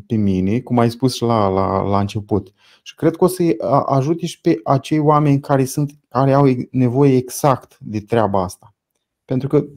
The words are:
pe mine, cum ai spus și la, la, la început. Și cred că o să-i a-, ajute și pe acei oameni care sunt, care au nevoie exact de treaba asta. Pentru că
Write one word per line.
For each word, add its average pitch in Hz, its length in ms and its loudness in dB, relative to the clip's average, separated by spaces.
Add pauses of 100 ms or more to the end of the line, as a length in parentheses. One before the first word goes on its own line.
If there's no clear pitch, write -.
pe - 100 -4
mine, 98 440 0
cum 120 180 -2
ai 117 120 4
spus 123 240 -2
și - 80 -6
la, 113 260 2
la, 95 340 0
la 98 180 0
început. 101 520 -4 (300)
Și - 120 -20
cred 165 220 -2
că - 80 0
o - 20 4
să-i 170 320 0
a-, 127 280 0
ajute 147 400 -2
și - 140 -12
pe - 240 0
acei 139 340 -2
oameni 147 420 2
care 135 240 0
sunt, 139 280 -4 (160)
care 135 240 0
au 139 140 4 (240)
nevoie 131 460 2
exact - 640 -2
de 107 200 -8
treaba 101 420 0
asta. - 320 -10 (500)
Pentru 135 240 -4
că 147 160 2 (120)